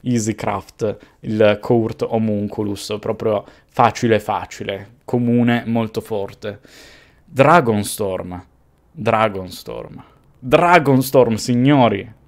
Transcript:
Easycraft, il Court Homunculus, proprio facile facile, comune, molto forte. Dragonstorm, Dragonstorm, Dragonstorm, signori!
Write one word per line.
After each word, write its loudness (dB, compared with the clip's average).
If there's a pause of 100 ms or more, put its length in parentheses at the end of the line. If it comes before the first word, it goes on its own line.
Easycraft, -4 (240)
il 2
Court 0
Homunculus, -4
proprio -2 (220)
facile 2
facile, -8 (120)
comune, 0
molto -4
forte. -10 (680)
Dragonstorm, 0 (480)
Dragonstorm, -4 (360)
Dragonstorm, 4
signori! 2 (120)